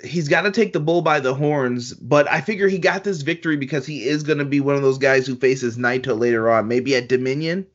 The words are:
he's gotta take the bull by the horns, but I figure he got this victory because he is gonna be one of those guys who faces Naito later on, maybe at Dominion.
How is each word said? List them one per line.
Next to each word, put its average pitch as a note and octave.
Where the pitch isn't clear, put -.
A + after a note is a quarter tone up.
he's D3
gotta E3+
take A3+
the E3
bull E3
by D#3+
the C3
horns, C3
but D3
I D#3+
figure G3
he F#3+
got F3
this F#3
victory E3
because C#3
he C#3+
is D3+
gonna D3
be C#3+
one C#3
of C#3
those C3+
guys C3+
who C3+
faces B2+
Naito B2
later A#2
on, A2+
maybe B2
at B2
Dominion. C#3+